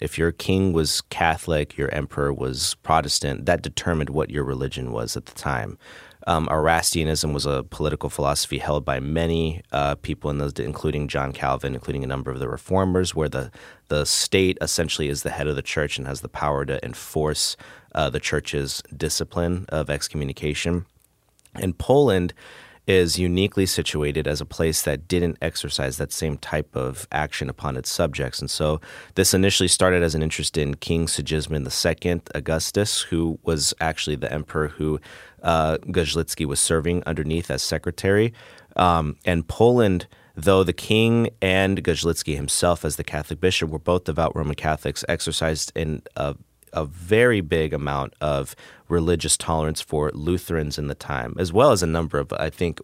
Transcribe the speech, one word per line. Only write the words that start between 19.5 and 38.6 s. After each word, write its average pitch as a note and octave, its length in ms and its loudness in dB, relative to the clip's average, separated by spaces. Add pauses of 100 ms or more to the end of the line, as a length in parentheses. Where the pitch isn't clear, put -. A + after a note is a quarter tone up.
of D2+ 200 -2
excommunication. D2+ 960 -4 (680)
And F#2+ 200 -2
Poland G#2+ 600 4 (500)
is F2+ 320 4
uniquely F2+ 480 2
situated D2+ 600 0
as D2 120 0
a D2 60 -8
place D#2+ 380 0
that D2 240 -2
didn't E2+ 340 0
exercise D2 560 -4
that D2 140 -6
same D2+ 260 -4
type - 380 -4
of C2 360 -6
action D2 380 -4
upon C2+ 260 -6
its C2 140 -8
subjects. C#2+ 500 -2
And C#2 100 -6
so D#2 320 0 (340)
this F#2+ 180 4
initially F#2+ 340 6
started F2+ 360 4
as D#2+ 100 2
an D#2 80 0
interest D#2 360 -2
in C#2+ 180 0
King E2 320 0
Sigismund D2 580 -2
the C2 60 -8
Second, E2+ 500 0 (140)
Augustus, D#2+ 640 0
who E2 420 -2
was D2+ 360 0
actually D#2+ 360 -2
the B1 160 -4
emperor D2+ 380 -2
who, D2+ 300 -2 (420)
uh, D#2+ 360 2 (100)
Goszlicki D#2+ 580 -2
was C#2 140 -2
serving E2+ 460 2
underneath D#2+ 440 -2
as C2+ 140 -2
secretary. G2 680 2 (440)